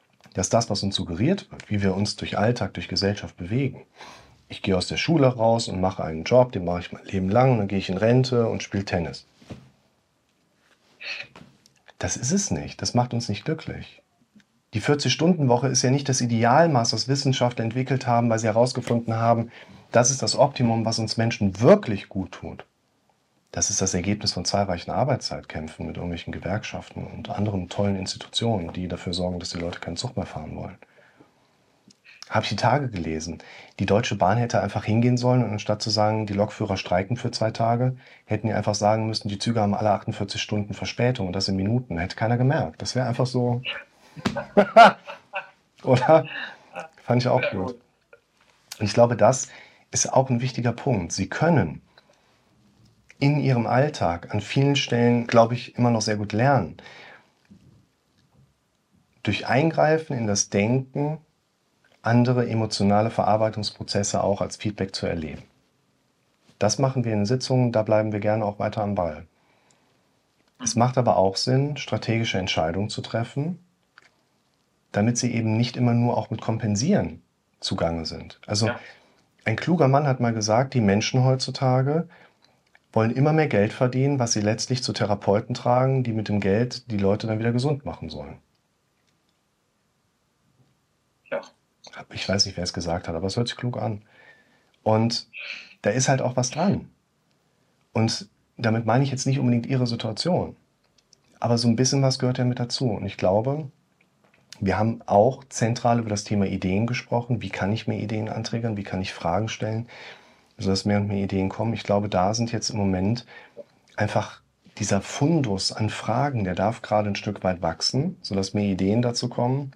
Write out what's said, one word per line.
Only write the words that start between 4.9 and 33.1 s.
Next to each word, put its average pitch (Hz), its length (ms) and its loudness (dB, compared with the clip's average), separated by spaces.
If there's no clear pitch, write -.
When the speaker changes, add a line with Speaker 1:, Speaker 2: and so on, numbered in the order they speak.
Speaker 1:
Schule 151 300 4
raus 113 400 2
und 95 140 -4
mache 92 220 -2
einen 80 220 -6
Job, 123 260 6
den 90 140 -4
mache 87 160 -2
ich - 100 -14
mein - 140 -16
Leben 95 240 -2
lang 123 240 6
und 117 40 4
dann 101 100 0
gehe 98 120 -2
ich 95 100 -4
in 92 80 -2
Rente 120 500 4
und 101 160 -4
spiele 101 220 -4
Tennis. 80 400 -4
Das - 180 -4
ist 123 140 -4
es 196 200 0
nicht. 73 300 -6
Das - 120 -4
macht 120 200 0
uns 113 160 -4
nicht 101 160 -6
glücklich. - 560 -8
Die 107 80 -4
vierzig-Stunden-Woche 143 840 2
ist 127 160 0
ja 127 60 4
nicht 139 200 2
das 127 120 0
Idealmaß, 120 720 4
das 113 160 -4
Wissenschaftler 131 580 0
entwickelt 127 420 -2
haben, 120 220 4
weil 113 100 2
sie 113 80 0
herausgefunden 117 680 0
haben, 117 360 2
das 120 200 6
ist - 100 -4
das 101 160 -2
Optimum, 117 480 2
was 113 140 0
uns 110 180 -4
Menschen 107 440 0
wirklich 135 480 6
gut 95 240 -8
tut. - 320 -14
Das - 180 -2
ist 104 120 -4
das 95 120 0
Ergebnis 98 400 -2
von 90 120 -6
zahlreichen 98 460 -2
Arbeitszeitkämpfen 85 920 -4
mit 82 120 -8
irgendwelchen 87 340 -8
Gewerkschaften 90 760 -8
und 90 240 -12
anderen 98 380 -4
tollen 101 280 -2
Institutionen, 95 800 -4
die 92 140 -6
dafür 87 260 -8
sorgen, 90 260 -4
dass 82 100 -8
die 85 100 -8
Leute 85 200 -6
keinen 85 180 -10
Zug - 180 -8
mehr 92 100 -4
fahren 80 300 -12
wollen. 85 220 -12
Hab 110 140 0
ich - 60 -6
die 107 60 -4
Tage 127 320 2
gelesen. 80 520 -6